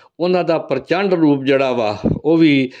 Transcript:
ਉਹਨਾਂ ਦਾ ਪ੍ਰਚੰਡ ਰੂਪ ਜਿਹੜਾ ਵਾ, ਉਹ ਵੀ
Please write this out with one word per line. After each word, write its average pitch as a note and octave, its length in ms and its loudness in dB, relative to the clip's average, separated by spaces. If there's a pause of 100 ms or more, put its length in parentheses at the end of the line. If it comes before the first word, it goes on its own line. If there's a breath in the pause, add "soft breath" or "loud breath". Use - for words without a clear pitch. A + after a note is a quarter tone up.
(200 loud breath)
ਉਹਨਾਂ F3+ 240 0
ਦਾ D#3+ 140 0
ਪ੍ਰਚੰਡ E3 560 -4
ਰੂਪ D3 300 2
ਜਿਹੜਾ C3+ 280 0
ਵਾ, G#2+ 260 -2 (260)
ਉਹ D#3+ 120 2
ਵੀ C#3+ 440 2